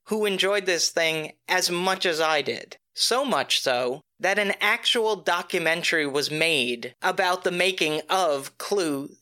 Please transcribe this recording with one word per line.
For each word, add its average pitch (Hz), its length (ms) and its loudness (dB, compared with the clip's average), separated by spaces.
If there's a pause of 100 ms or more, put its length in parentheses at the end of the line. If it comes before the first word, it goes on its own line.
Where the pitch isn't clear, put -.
who 214 220 -2
enjoyed 190 380 0
this 175 260 0
thing 160 420 -2 (160)
as 175 240 0
much 190 340 0
as 160 140 0
I 156 200 2
did. 120 360 -8 (180)
So 254 300 0
much 156 360 0
so 127 400 0 (200)
that 196 180 0
an 202 220 0
actual 220 560 0
documentary 170 920 0
was 135 240 0
made 131 720 0
about 185 400 0
the 185 80 2
making 175 580 0
of 156 500 0
Clue, 151 640 -2